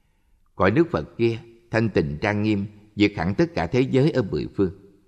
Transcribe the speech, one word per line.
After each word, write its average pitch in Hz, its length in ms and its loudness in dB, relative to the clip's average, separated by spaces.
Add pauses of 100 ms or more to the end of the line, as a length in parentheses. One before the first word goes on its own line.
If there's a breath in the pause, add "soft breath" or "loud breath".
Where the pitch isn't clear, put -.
(560)
cõi 98 160 2
nước 160 200 2
Phật - 260 -6
kia 113 220 0 (320)
thanh 113 180 2
tịnh 76 320 0
trang 104 220 0
nghiêm, 104 220 0 (300)
diệt 101 200 4
hẳn 80 200 -2
tất 170 100 2 (100)
cả 85 120 -2
thế 156 140 0
giới 131 300 2
ở 131 100 0
mười 76 340 -4
phương. 95 180 0 (340)